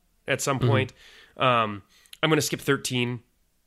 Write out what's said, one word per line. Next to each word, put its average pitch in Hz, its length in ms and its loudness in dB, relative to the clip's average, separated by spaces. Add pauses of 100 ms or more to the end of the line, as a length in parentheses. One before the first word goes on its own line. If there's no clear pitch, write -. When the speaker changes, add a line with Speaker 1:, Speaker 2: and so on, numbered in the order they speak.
(280)
Speaker 1:
at 139 120 -2
some 135 180 -2
Speaker 2:
Mm-hmm. 123 100 2
Speaker 1:
point. 131 240 2 (440)
Um, 113 460 0 (400)
I'm 156 80 2
gonna 151 100 4
skip - 200 -4
thirteen 123 600 -2 (460)